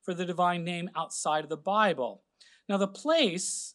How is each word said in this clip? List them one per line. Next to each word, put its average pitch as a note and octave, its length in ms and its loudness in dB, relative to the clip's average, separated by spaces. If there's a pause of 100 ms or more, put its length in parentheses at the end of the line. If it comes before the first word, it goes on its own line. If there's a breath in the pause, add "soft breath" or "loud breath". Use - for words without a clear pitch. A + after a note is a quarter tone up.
for F#3 140 -6
the F3 100 -4
divine F3 400 0
name F3 300 -6
outside D#3 500 -2
of D3 60 -8
the D#3+ 80 -6
Bible. E3 640 0 (460 soft breath)
Now, G3+ 80 2
the G3 100 2
place G#3 880 0